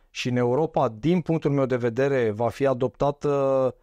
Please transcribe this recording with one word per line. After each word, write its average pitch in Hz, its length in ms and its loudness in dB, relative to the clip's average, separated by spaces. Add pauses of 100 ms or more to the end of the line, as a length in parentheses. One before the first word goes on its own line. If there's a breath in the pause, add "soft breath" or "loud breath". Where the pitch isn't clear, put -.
și - 200 -8
în 123 60 -2
Europa, 131 540 0
din 143 320 0
punctul 156 300 -2
meu 139 140 2
de 127 100 0
vedere, 120 560 0
va 113 180 -2
fi 139 160 -2
adoptată 135 1160 0